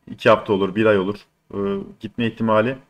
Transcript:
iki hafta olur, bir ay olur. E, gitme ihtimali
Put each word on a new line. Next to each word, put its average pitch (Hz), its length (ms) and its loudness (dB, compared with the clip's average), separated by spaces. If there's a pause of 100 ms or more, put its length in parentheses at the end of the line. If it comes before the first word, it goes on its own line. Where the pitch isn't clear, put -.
iki - 220 0
hafta 110 240 2
olur, 95 220 -2
bir 110 100 2
ay 107 140 4
olur. 98 160 -4 (380)
E, 98 40 -8 (420)
gitme 113 280 -6
ihtimali 110 500 0 (120)